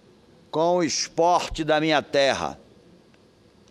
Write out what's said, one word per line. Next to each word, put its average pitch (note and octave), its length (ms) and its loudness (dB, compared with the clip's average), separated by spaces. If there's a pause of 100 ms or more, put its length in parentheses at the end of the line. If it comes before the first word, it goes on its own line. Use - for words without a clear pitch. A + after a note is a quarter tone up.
(500)
com E3+ 280 0
o F3 60 0
esporte E3 800 -2
da D3+ 160 2
minha D#3 200 2
terra. G#2 560 -2 (1120)